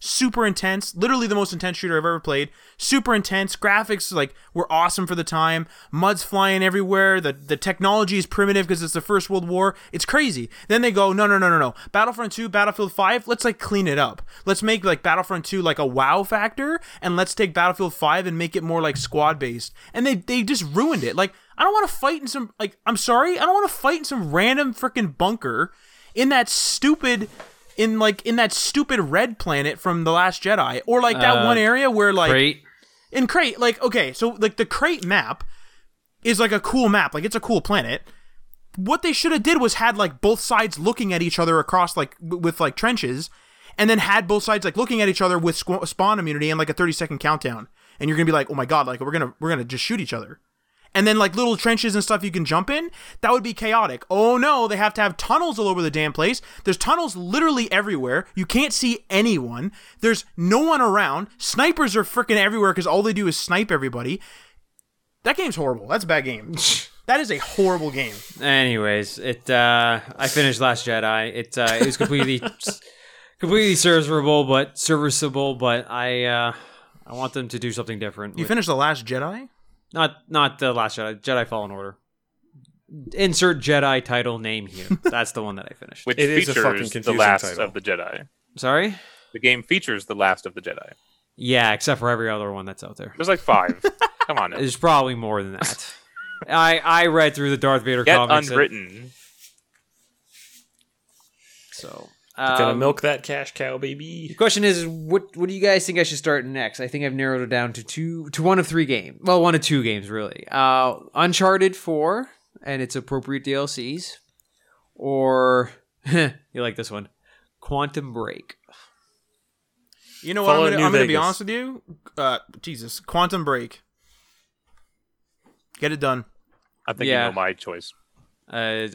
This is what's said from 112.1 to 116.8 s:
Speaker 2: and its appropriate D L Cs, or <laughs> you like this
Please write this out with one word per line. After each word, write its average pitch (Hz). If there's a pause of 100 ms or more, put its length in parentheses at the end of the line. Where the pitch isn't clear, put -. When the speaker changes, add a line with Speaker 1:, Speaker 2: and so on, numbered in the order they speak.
Speaker 2:
and 135
its 123
appropriate 135
D 135
L 139
Cs, 139 (760)
or 131 (200)
<laughs> -
you 147 (220)
like 120
this 110